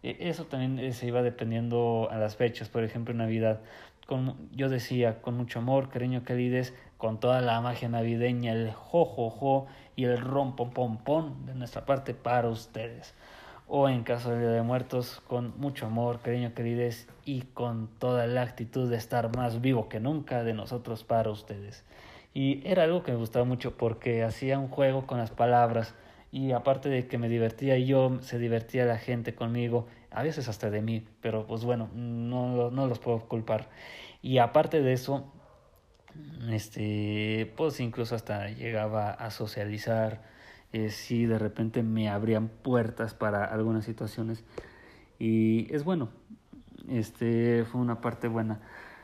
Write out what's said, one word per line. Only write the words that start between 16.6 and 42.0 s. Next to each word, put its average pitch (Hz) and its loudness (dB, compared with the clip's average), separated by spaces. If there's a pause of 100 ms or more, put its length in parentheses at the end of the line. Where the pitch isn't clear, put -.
y 131 -4
con 117 -4 (140)
toda 123 2
la 123 2
actitud 120 -2
de 120 2
estar 113 0
más 117 0
vivo 123 2
que 107 -4
nunca 131 -2
de 113 0
nosotros 113 -6
para 113 2
ustedes". 104 -10 (500)
Y 135 2
era 185 6
algo 175 4
que 131 -2
me 117 0
gustaba 113 2
mucho 123 -2
porque 117 0
hacía 135 0
un 135 -2
juego 135 2
con 123 -4
las 113 -2
palabras. 117 4 (400)
Y 135 0
aparte 135 2
de 127 0
que 127 -4
me 117 0
divertía 117 2
yo, 131 4
se - -6
divertía 117 0
la 117 4
gente 117 -4
conmigo, 120 0 (240)
a 113 -4
veces 147 -2
hasta 110 -4
de 107 -2
mí, 113 -2 (140)
pero 110 -2
pues 113 -4
bueno, 120 0
no, 120 -2
no 135 0
los 120 0
puedo 117 -2
culpar. 110 -2 (540)
Y 127 2
aparte 156 6
de 131 4
eso, 135 -4 (1160)
este, 107 -2
pues 151 0
incluso 117 -2
hasta 104 -4
llegaba 107 -2
a 110 -8
socializar, 107 -2 (500)
eh, 110 0
sí, 117 0
de 113 4
repente 113 0
me 110 2